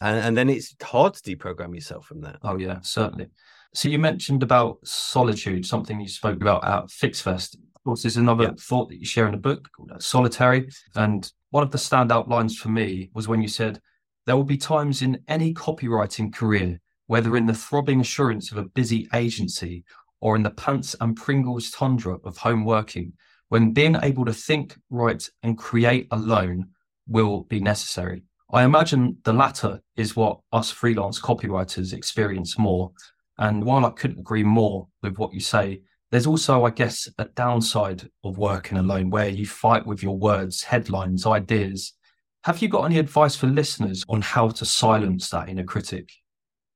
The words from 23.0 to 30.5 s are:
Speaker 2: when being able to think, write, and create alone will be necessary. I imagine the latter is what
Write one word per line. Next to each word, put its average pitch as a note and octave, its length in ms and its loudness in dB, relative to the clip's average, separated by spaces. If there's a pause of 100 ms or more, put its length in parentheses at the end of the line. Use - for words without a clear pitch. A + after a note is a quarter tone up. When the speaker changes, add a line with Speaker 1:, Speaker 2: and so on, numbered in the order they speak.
Speaker 2:
when A2+ 240 6
being D3+ 300 6
able C3 220 2
to A2+ 80 0
think, D3 440 -4 (140)
write, A#2+ 400 0 (120)
and A2+ 140 0
create A#2+ 540 2
alone G2 560 0 (400)
will G#2+ 380 2
be G#2 160 -4
necessary. F#2 640 -6 (280)
I B2 120 6
imagine C#3+ 600 4
the A2+ 80 2
latter A#2+ 480 0 (160)
is G#2+ 200 -4
what G#2+ 240 0 (120)